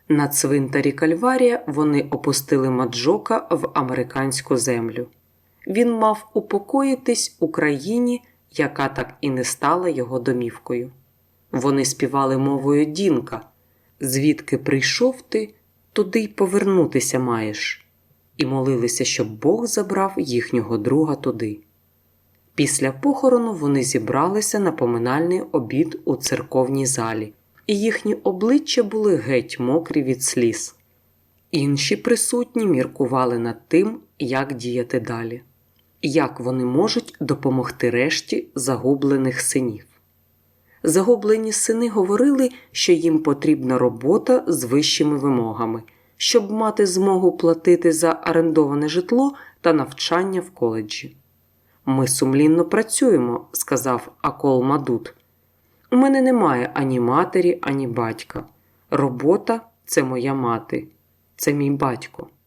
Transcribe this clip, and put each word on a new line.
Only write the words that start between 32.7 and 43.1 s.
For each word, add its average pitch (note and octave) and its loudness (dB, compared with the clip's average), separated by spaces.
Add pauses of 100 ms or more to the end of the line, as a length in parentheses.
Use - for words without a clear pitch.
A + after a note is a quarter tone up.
над A#2 -6
тим, G3+ 2 (180)
як C3+ -4
діяти B2 -4
далі. A#2 -8 (600)
Як C#3+ 0
вони B2+ -2
можуть F#3 0
допомогти C3 -2
решті C3+ -2
загублених C3+ 0
синів? B2 -4 (960)
Загублені G#3+ 2
сини A3+ 0
говорили, A#3 2 (220)
що - 2
їм E3 4